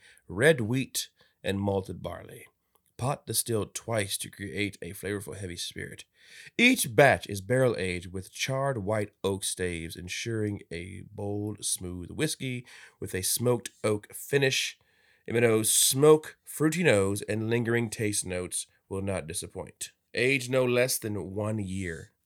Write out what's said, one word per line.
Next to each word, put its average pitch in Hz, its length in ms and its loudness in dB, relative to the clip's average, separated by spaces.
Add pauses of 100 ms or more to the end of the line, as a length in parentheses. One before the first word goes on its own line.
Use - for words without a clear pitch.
(280)
red 123 340 4
wheat, 123 460 -2 (360)
and 98 160 -2
malted 95 420 -2
barley. - 440 -12 (500)
Pot 135 300 -4
distilled 110 480 -2
twice 110 440 -2
to - 120 -10
create 101 500 -6
a 87 120 -10
flavorful 98 460 -8
heavy 90 180 -8
spirit. - 480 -10 (520)
Each 233 380 4
batch 123 340 8
is 101 120 -6
barrel 123 380 2
aged 90 340 -4
with 92 200 -10
charred 135 460 -2
white 104 320 -2 (140)
oak 98 200 -2
staves, 85 520 -4
ensuring 104 640 -4 (120)
a 95 300 -10 (100)
bold, 104 520 -6
smooth 90 460 -6
whiskey 123 540 -4 (360)
with 98 140 -8
a 95 80 -2
smoked 120 480 0 (140)
oak 107 300 -2
finish. - 640 0 (500)
M 110 80 -2
and 120 100 6
O's 110 260 4
smoke, 151 720 6
fruity 160 380 0
nose, 104 400 4
and 110 280 -2
lingering 117 400 2
taste 104 360 -2
notes 90 400 -4 (220)
will 95 140 -4
not 95 240 -4
disappoint. - 680 -10 (220)
Age 123 340 2
no 131 160 4
less 123 340 2
than 95 360 -6
one 107 240 -2
year. 92 540 -6 (140)